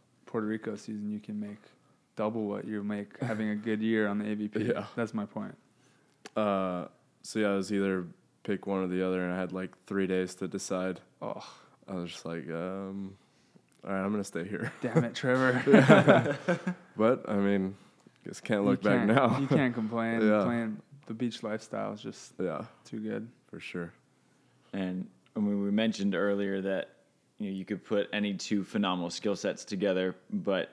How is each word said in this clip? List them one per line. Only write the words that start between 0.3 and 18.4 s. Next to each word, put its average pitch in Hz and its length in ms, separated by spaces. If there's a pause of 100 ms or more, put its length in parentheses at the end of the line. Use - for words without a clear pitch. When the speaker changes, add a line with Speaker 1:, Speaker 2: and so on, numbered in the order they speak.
Speaker 1:
Rico 110 260
season, 104 380
you 104 80
can 104 180
make 104 220 (560)
double 110 300
what 101 200
you 107 160
make 104 360
Speaker 2:
<laughs> - 40
Speaker 1:
having 110 280
a 104 60
good 107 240
year 110 280
on 104 100
the 104 140
A - 20
V 104 140
P. 107 160
Speaker 2:
Yeah. - 220 (100)
Speaker 1:
That's 113 180
my 104 120
point. 101 300 (800)
Speaker 2:
Uh, 95 500 (360)
so, - 160
yeah, 104 140
it 98 40
was 98 160
either 95 340 (360)
pick 98 240
one 98 160
or 92 60
the 92 180
other, 92 180
and 90 80
I 92 60
had, 90 140
like, 92 180 (160)
three 98 220
days 92 280
to 95 120
decide. 92 520 (220)
Speaker 1:
Oh. 107 180 (460)
Speaker 2:
I - 80
was 87 180
just - 120
like, 82 260
um, 95 640 (720)
"All 95 60
right, 95 100
I'm 98 80
gonna 104 140
stay 85 200
here." 104 320
<laughs> - 40
Speaker 1:
Damn 127 240
it, 113 100
Trevor. 127 520
Speaker 2:
<laughs> 143 40
Yeah. 139 640 (640)
But, 113 320
I 104 80
mean, 101 400 (480)
guess - 160